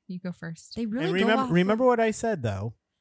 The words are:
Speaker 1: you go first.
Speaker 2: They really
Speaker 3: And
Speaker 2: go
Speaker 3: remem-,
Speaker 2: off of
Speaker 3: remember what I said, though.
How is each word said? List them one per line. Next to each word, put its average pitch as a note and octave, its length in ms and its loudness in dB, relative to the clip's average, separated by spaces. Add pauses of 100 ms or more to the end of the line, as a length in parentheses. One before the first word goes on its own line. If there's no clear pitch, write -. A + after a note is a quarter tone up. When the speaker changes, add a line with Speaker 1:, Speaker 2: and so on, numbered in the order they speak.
Speaker 1:
you F3+ 120 -10
go F3+ 120 -8
first. - 440 -14
Speaker 2:
They A#3 100 -6
really A3+ 360 0
Speaker 3:
And A3+ 80 4
Speaker 2:
go A3 40 4
Speaker 3:
remem-, A#3 40 4
Speaker 2:
off C4 120 0
of - 20 -4
Speaker 3:
remember G3+ 340 4
what B3 140 4
I A3+ 120 2
said, G#3+ 320 -2
though. G#2 320 -4 (260)